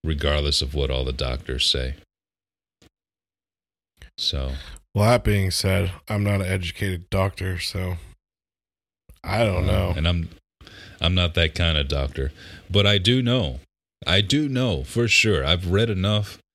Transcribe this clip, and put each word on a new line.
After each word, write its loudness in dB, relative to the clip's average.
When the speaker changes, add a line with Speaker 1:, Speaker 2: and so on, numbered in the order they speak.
Speaker 1:
regardless 0
of -6
what -2
all -2
the -4
doctors -4
say. -2
So. -4
Speaker 2:
Well, 2
that 4
being 2
said, 0
I'm -2
not 2
an -4
educated -4
doctor, -2
so -4
I 0
don't 2
Speaker 1:
Uh, 4
Speaker 2:
know. 2
Speaker 1:
and 0
I'm, 0
I'm 2
not 2
that 2
kind 2
of 0
doctor, -2
but 4
I 4
do 2
know. 0
I 4
do 0
know 0
for 0
sure. 4
I've 0
read 4
enough 0